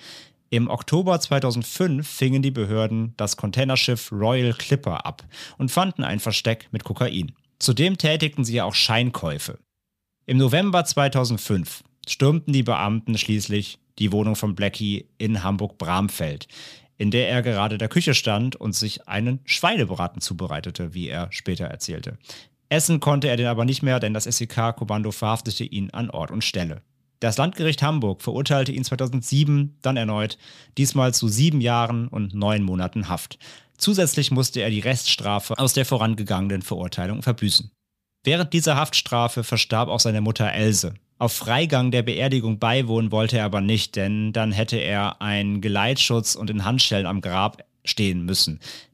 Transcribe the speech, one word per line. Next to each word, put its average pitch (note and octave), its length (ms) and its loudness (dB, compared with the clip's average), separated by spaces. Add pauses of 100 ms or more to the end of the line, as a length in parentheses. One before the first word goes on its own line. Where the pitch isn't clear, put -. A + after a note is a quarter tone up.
(520)
Im A#2+ 160 2
Oktober E3+ 520 2
zweitausendfünf C#3 880 0
fingen C3 320 2
die C3+ 80 2
Behörden A2+ 680 0
das G#2 200 -2
Containerschiff B2+ 760 0
Royal A#2 420 2
Clipper - 520 -2
ab - 180 -10 (360)
und C3+ 100 0
fanden F3+ 340 0
ein F#2+ 160 -2
Versteck - 520 -2
mit A2 120 -6
Kokain. F#2 500 -4 (260)
Zudem D#3 400 2
tätigten D3+ 440 0
sie A2+ 160 -2
auch G2+ 140 -2
Scheinkäufe. A2 840 0 (680)
Im C3 120 2
November E3+ 480 4
zweitausendfünf A#2+ 1000 0 (240)
stürmten D3+ 440 2
die C3+ 120 2
Beamten A2 520 0
schließlich G#2 600 -2 (220)
die G#2 120 2
Wohnung G#2 240 2
von G#2 200 -2
Blackie G2+ 500 -2 (140)
in G#2+ 240 -2
Hamburg-Bramfeld, F#2+ 1040 -2 (500)
in G#2 140 0
der A#2+ 180 2
er B2 140 0
gerade G#2+ 340 0
der A2 100 -2
Küche D#3 280 2
stand A2+ 400 0
und G#2+ 180 -4
sich - 340 -6
einen A#2+ 380 -2
Schweinebraten A#2+ 760 0
zubereitete, E2 760 -6
wie F2 140 -8
er E2+ 220 -6
später - 340 -6
erzählte. - 520 -10 (520)
Essen D#3 300 4
konnte C#3+ 280 2
er A#2+ 100 2
den A#2+ 80 2
aber A#2 200 0
nicht C3 180 0
mehr, B2+ 160 2
denn G#2+ 160 -2
das A2 100 -2
S A#2+ 160 -2
E A#2 60 -4
K-Kommando G#2+ 640 -2
verhaftete A2 520 -4
ihn G2 280 -6
an A#2+ 180 -6
Ort D#2+ 220 -6
und C#3+ 120 -4
Stelle. F2 380 -4 (400)
Das A2+ 160 0
Landgericht D#3 460 0
Hamburg C#3+ 380 0
verurteilte C3+ 500 0
ihn B2+ 140 -4
zweitausendsieben C#3 960 0
dann C3 160 0
erneut, G#2+ 400 -2 (400)
diesmal C3 360 4
zu A#2+ 140 2
sieben C#3 320 4
Jahren A#2 480 2
und G#2 260 -4
neun G#2 300 2
Monaten F#2 460 -2
Haft. - 300 -6 (380)
Zusätzlich F#3 540 2
musste B2+ 300 0
er G#2+ 80 0
die G#2+ 100 0
Reststrafe G#2 800 0
aus C3 160 2
der C3+ 120 4
vorangegangenen G#2 760 0
Verurteilung F2+ 600 -6
verbüßen. - 500 0 (520)
Während E3 300 2
dieser D#3 240 4
Haftstrafe A#2+ 680 0
verstarb A2+ 460 0
auch A2+ 100 -2
seine A2 220 2
Mutter G#2+ 320 2
Else. G#2 400 2 (240)
Auf A#2+ 160 0
Freigang B2+ 580 2
der B2 120 2
Beerdigung A2+ 540 0
beiwohnen A2+ 540 2
wollte A2 280 2
er G#2+ 40 2
aber G2+ 160 0
nicht, G2+ 380 0
denn G#2+ 340 -2
dann A2 220 0
hätte A2 240 0
er G2+ 440 -2
einen G2+ 380 -2
Geleitschutz A2 760 0
und G#2+ 140 -6
in G#2+ 140 -2
Handschellen G#2+ 420 2
am F#2+ 140 -2
Grab F#2+ 460 -2 (180)
stehen F#2 400 0
müssen. F2 380 0 (320)